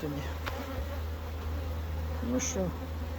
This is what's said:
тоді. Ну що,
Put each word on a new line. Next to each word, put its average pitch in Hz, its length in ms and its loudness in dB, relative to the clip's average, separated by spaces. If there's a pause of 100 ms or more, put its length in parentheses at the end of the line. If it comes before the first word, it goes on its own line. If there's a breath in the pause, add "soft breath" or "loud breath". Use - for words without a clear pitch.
тоді. 147 120 0 (2250)
Ну 254 80 6
що, 220 200 2 (600)